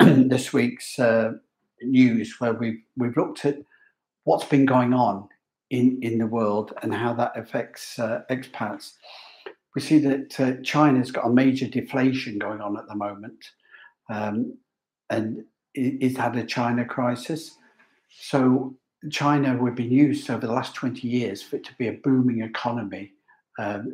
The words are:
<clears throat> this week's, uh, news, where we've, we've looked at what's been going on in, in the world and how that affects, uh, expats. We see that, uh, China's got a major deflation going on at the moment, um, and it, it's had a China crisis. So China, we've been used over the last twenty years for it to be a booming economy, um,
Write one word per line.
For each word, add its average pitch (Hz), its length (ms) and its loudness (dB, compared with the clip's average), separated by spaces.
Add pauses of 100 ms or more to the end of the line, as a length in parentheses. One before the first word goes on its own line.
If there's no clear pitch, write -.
<clears throat> - 0 -
this 131 520 6
week's, 120 460 -2
uh, 113 360 2 (480)
news, 123 580 2
where 117 140 0
we've, 110 280 -6 (140)
we've 120 200 -2
looked - 280 -2
at 143 140 0 (680)
what's - 220 2
been 139 200 4
going 127 260 4
on 107 360 0 (420)
in, 127 320 2
in 113 160 -2
the 110 80 0
world 107 460 0 (100)
and 113 100 -4
how 117 220 -2
that 120 240 -2
affects, - 600 -10
uh, 113 280 -4
expats. 117 680 -8 (800)
We - 80 -4
see 156 160 4
that, 135 420 0
uh, 127 120 2 (100)
China's 143 500 2
got - 140 -2
a 113 40 2
major 127 380 4
deflation 127 680 -2
going 101 220 -6
on 101 180 -6
at - 100 -14
the 101 80 -10
moment, 101 480 -10 (640)
um, 107 480 -4 (540)
and 113 340 -4 (300)
it, 131 260 -2
it's 127 160 0
had 120 200 -2
a 117 80 -2
China 120 400 -2
crisis. 123 720 -6 (520)
So 131 640 0 (380)
China, 143 440 2
we've 120 200 0
been 120 160 -2
used 139 380 4
over 117 160 -4
the 113 60 -2
last 127 220 -4
twenty - 320 -6
years 117 360 -2
for - 140 -8
it - 80 -12
to - 120 -18
be 120 100 -4
a 107 60 -2
booming 127 480 2
economy, 110 720 -6 (480)
um, 104 340 -6